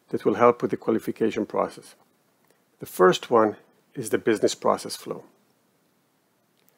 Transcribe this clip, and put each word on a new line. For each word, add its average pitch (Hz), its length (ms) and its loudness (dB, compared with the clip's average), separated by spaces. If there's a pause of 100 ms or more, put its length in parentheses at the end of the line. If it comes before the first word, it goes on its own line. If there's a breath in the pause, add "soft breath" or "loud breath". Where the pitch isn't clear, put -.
that - 160 -6
will 104 100 2
help 120 260 4
with 117 100 -4
the 113 60 -2
qualification 110 680 -4
process. - 500 -6 (840)
The - 60 -16
first - 460 2
one 107 240 4 (380)
is 110 160 -10
the 120 80 0
business 110 380 0
process - 400 -2
flow - 280 -12 (1500)